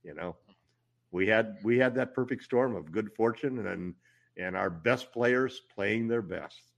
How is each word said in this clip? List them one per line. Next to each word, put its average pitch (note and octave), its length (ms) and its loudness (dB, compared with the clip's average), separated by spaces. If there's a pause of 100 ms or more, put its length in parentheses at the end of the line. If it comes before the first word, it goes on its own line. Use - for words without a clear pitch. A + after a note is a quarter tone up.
You D2 100 -14
know, E2+ 240 -8 (720)
we F#2 160 2
had, A2 360 2
we A#2+ 140 4
had B2+ 180 4
that B2+ 180 -2
perfect B2+ 300 -2
storm B2 320 2
of D#2+ 160 -8
good G#2 220 -2
fortune A#2 540 0
and, F2+ 260 -6 (440)
and F#2 180 -4
our F#2+ 140 0
best B2 420 0
players B2+ 500 2 (140)
playing A2 320 0
their A#2 140 0
best. E2 400 -10 (160)